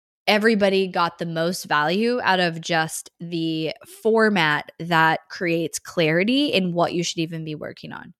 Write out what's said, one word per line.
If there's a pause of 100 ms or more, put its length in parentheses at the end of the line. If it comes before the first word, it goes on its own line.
(260)
everybody
got
the
most
value
out
of
just (100)
the (300)
format
that
creates
clarity
in
what
you
should
even
be
working
on.